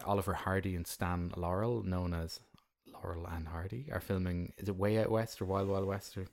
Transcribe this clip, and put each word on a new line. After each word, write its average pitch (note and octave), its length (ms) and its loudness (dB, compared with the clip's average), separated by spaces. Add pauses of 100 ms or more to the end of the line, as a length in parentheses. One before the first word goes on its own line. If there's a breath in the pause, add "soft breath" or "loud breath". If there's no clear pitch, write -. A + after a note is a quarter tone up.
Oliver G2 300 2
Hardy F#2+ 400 0
and E2+ 120 -2
Stan F2 500 0
Laurel, G2 460 0
known F2+ 300 2
as E2 280 -2 (640)
Laurel F2 240 -4
and E2 220 -6
Hardy F#2+ 440 -6
are F#2+ 80 -2
filming, F2+ 580 0
is F#2+ 100 -4
it F#2+ 80 0
Way G#2 220 4
Out A2 120 4
West A2 300 0
or G2 60 0
Wild G2 220 2
Wild F#2+ 180 2
West G2 300 -4
or F#2 160 -4